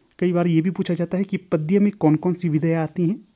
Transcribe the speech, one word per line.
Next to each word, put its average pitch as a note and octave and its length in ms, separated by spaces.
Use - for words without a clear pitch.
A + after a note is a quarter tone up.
कई F3+ 140
बार F3 140
ये E3 140
भी F3 100
पूछा F3+ 240
जाता E3+ 240
है G3 60
कि G3 120
पद्य E3+ 420
में G3+ 140
कौन D#3 240
कौन F3+ 180
सी F3 140
विधाएँ D#3+ 260
आती D#3+ 340
हैं, G#3+ 280